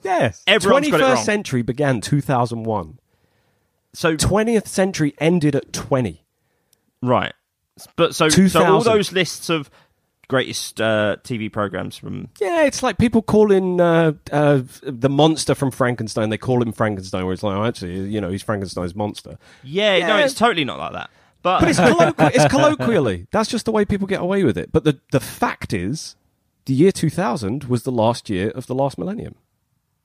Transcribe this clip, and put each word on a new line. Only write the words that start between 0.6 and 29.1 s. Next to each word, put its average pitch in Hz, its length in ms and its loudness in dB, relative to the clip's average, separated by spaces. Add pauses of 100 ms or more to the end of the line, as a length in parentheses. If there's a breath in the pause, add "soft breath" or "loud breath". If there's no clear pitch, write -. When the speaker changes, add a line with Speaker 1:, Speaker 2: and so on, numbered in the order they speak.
Speaker 2:
got 170 80 2
it - 20 4
Speaker 1:
Twenty-first 262 200 4
Speaker 2:
wrong. 214 60 -2
Speaker 1:
century 208 380 -2
began 127 380 0
two 147 200 0
thousand 120 440 -2
one. 98 340 -6 (920)
Speaker 2:
So 165 240 -2
Speaker 1:
Twentieth 214 500 0
century 185 520 0
ended 151 360 2
at - 160 -4
twenty. 120 540 -4 (760)
Speaker 2:
Right. 117 320 0 (640)
But 165 200 0
so, 160 140 2
so 151 60 2
all - 0 -
Speaker 1:
Two 185 140 6
thousand. 160 440 4
Speaker 2:
those 202 200 0
lists - 360 -4
of 156 200 -2 (580 soft breath)
greatest, - 540 -4
uh, 107 420 0
T 120 140 -8
V 107 120 -6
programs 98 480 -6
from 98 320 -12 (120)
Speaker 1:
Yeah, 339 220 0
it's - 180 0
like 233 160 -2
people 226 240 2
calling, 190 580 4
uh, 165 340 4 (180)
uh, 147 300 4 (220)
the 131 260 -2
monster 147 460 2
from 135 160 -2
Frankenstein, 117 580 -2
they 110 80 -4
call 123 240 0
him 113 100 -2
Frankenstein, 95 540 -4
where 92 80 -2
it's 90 100 -8
like, 98 120 -2
"Oh, 101 100 -2
actually, 95 440 -6
you 107 100 -4
know, 92 100 -4
he's 98 140 -6
Frankenstein's 92 520 -6
monster." - 420 -8 (260 soft breath)
Speaker 2:
Yeah, 185 440 0
no, 214 100 2
Speaker 1:
Yeah. 202 80 4
Speaker 2:
it's 175 80 -2
totally 208 320 2
not 78 140 -6
like 78 140 -8
that. - 160 -10 (320 soft breath)
But 180 180 2
Speaker 1:
But 349 100 4
it's 285 100 2
colloqui-, 311 520 4
Speaker 2:
<laughs> - 40 2
Speaker 1:
it's 147 160 6
colloquially. 139 800 0
That's 214 180 -2
just 233 160 -6
the 226 60 -4
way 214 140 2
people 196 220 -2
get 190 120 -2
away 190 240 -2
with 107 140 2
it. - 140 -8
But 160 120 2
the, 147 160 0 (120)
the 135 80 2
fact - 540 -6
is, 98 420 -6 (500)
the 135 80 -2
year 175 180 4
two - 200 0
thousand 147 540 -4
was 120 180 -2
the 131 80 -4
last 113 380 0
year 101 220 -2
of - 160 -12
the 127 80 -6
last 135 220 -2
millennium. - 380 -10 (680)